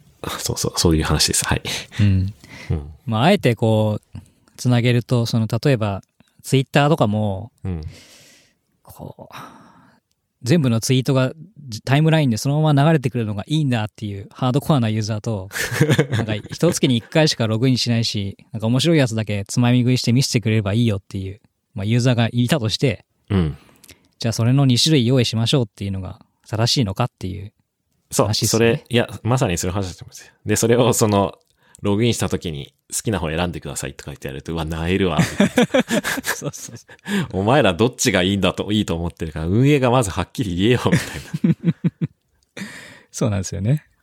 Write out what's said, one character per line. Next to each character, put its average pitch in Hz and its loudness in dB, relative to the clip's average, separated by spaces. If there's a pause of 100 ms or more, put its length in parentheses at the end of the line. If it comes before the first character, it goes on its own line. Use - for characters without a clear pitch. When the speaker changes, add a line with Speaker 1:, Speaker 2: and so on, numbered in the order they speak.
(400)
Speaker 1:
そ - -6
う - -6
そ - -4
う、 - -6
そ 87 4
う 78 4
い 78 0
う - -2
話 - 0
で - -2
す。 - -2
は - 0
い。 - -6 (360)
Speaker 2:
う 104 4
ん。 98 2 (360)
Speaker 1:
う - 0
ん。 73 -10 (120)
Speaker 2:
ま 113 -2
あ、 123 2
あ 175 4
え 208 4
て 120 2
こ 107 0 (160)
う、 - -12 (360)
つ - -2
な 123 4
げ 120 2
る 120 2
と、 120 0
そ 117 -2
の、 110 0
例 123 0
え 127 2
ば、 101 -4 (400)
Twitter 139 2
と 160 4
か 127 2
も、 104 -2 (120)
Speaker 1:
う 95 -6
ん。 85 -6 (1000)
Speaker 2:
こ - -18
う、 - -20 (1080)
全 151 4
部 131 2
の 113 2
ツ 127 0
イ 127 4
ー 123 -2
ト 143 0
が、 131 2 (340)
じ-、 107 -12
タ 135 2
イ 151 4
ム 160 4
ラ 156 4
イ 143 2
ン - 2
で 107 0
そ 135 -2
の 147 2
ま 156 4
ま 139 4
流 165 4
れ 151 2
て 123 -2
く - -6
る 113 -2
の 104 -4
が 101 -6
い 156 0
い - 0
ん 135 0
だ 117 0
っ - -8
て - -12
い 101 -8
う - -14
ハ 127 -2
ー - 0
ド 123 0
コ - 0
ア 139 4
な 113 2
ユ 107 0
ー - -2
ザ 107 -4
ー 101 -8
と、 101 -6 (320)
Speaker 1:
<laughs> 151 2
Speaker 2:
な 113 0
ん - -2
か、 110 -2
一 - -2
月 175 0
に 123 4
一 - -4
回 156 4
し - 0
か 113 -2
ロ 110 0
グ 131 2
イ 131 4
ン 123 2
し - -2
な 117 2
い 117 0
し、 98 -6 (140)
な 117 -10
ん 104 -6
か 110 -2
面 123 2
白 165 2
い - 4
や 131 4
つ 107 -4
だ 107 -2
け 101 -4
つ - -2
ま 120 4
み 123 4
食 123 2
い 127 2
し - -2
て 117 0
見 135 4
せ - -4
て 123 0
く 110 -2
れ 110 2
れ 113 2
ば 98 -2
い 120 2
い 117 2
よ 101 0
っ - -8
て - -14
い 95 -8
う、 98 -18 (320)
ま 98 -10
あ、 101 -6
ユ 113 0
ー - 4
ザ 127 2
ー 117 2
が 113 2
い 120 0
た 160 0
と 110 -2
し - -4
て、 120 -2 (240)
Speaker 1:
う 101 0
ん。 80 0 (640)
Speaker 2:
じ - -4
ゃ - 0
あ 107 -4
そ 113 0
れ 123 4
の 139 4
二 123 4
種 156 2
類 123 4
用 131 4
意 117 4
し - -4
ま 113 0
し - 2
ょ 127 4
う - 0
っ - -18
て - -12
い 101 -4
う 98 -4
の 95 -6
が 92 -12 (280)
正 113 0
し 147 0
い 110 2
の 95 -4
か 123 0
っ - -8
て 95 -8
い 92 -8
う 101 -16 (580)
Speaker 1:
そ 135 2
う、 87 2
Speaker 2:
話 110 -2
で 113 0
す - 0
ね。 - 2
Speaker 1:
そ - 2
れ、 117 2
い - -4
や、 117 2 (140)
ま 123 2
さ 127 2
に 87 0
そ - -4
う - -2
い - -4
う - -6
話 95 -4
だ - -14
と - -18
思 - -20
う - -20
ん - -20
で - -20
す - -20
よ。 - -20 (120)
で、 104 0
そ 113 0
れ 117 4
を 120 2
そ 113 2
の、 101 0 (420)
ロ 101 0
グ 110 0
イ 120 2
ン 110 0
し - -4
た 95 -4
時 87 -6
に 69 -12 (200)
好 - -6
き 117 -4
な 98 -2
方 82 -4
選 85 -2
ん 85 -6
で 78 -10
く - -14
だ 69 -10
さ 69 -8
い 65 -10
っ - -18
て - -20
書 73 -12
い 69 -16
て - -12
あ - -12
る 69 -12
と、 82 -8
「う - -6
わ、 80 -4
萎 82 -4
え 95 0
る 95 0
わ」 76 -2
み 147 2
た - 0
い 226 4
な。 262 2 (140)
Speaker 2:
<laughs> - -4
そ - -6
う - -4
そ - -16
う 117 -16
そ - -20
う。 196 -6
Speaker 1:
「お 92 0
前 127 4
ら 98 4
ど 110 2
っ - -4
ち - 0
が 92 2
い 92 2
い 101 0
ん 95 0
だ 90 2
と、 95 -6
い 107 2
い - 0
と 85 -4
思 85 -4
っ 82 -6
て - -10
る 78 -8
か、 80 -6
運 117 2
営 147 4
が 127 2
ま 123 2
ず 98 -4
は 98 -6
っ - -6
き 131 -6
り 87 -4
言 92 2
え 123 6
よ」 120 2
み - 2
た 170 4 (520)
い 160 4 (100)
な。 170 2 (880)
Speaker 2:
<laughs> - -18
そ - -2
う - 2
な 98 -2
ん - -2
で 95 -4
す - -10
よ 95 -6
ね。 127 0 (200)